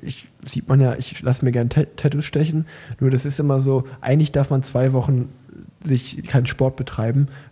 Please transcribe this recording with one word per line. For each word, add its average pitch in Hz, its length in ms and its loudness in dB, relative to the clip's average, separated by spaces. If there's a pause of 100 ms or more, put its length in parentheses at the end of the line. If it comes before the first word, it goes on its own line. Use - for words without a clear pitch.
ich, - 280 -12 (160)
sieht - 240 -6
man 135 100 4
ja, 131 160 2
ich - 260 -10
lasse 127 220 0
mir 127 80 2
gern 120 160 0
Tat-, - 300 0
Tattoos 143 260 0
stechen. 156 420 0 (360)
Nur 131 80 4
das 131 160 2
ist 143 160 -4
immer 139 180 2
so, 135 240 2 (160)
eigentlich 147 320 2
darf 139 180 0
man 135 140 2
zwei 131 300 0
Wochen 127 340 2 (560)
sich - 440 -2
keinen 127 180 2
Sport 131 320 -2
betreiben, 127 500 0 (240)